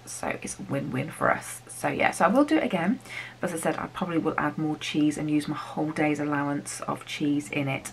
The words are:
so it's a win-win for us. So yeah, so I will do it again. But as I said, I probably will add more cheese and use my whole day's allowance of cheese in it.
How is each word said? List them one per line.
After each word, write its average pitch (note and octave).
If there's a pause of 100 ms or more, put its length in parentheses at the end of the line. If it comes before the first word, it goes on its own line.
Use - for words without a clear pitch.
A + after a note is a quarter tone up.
so -
it's -
a -
win-win C#3
for -
us. -
So -
yeah, -
so F3
I -
will C4
do D#4
it -
again. F#3+ (400)
But F3
as E3
I -
said, D#3+
I -
probably E3+
will D3+
add D3+
more D3+
cheese D3+
and D3+
use D3+
my D3+
whole D#3
day's D3+
allowance C#3+
of -
cheese D3
in C#3+
it. C3+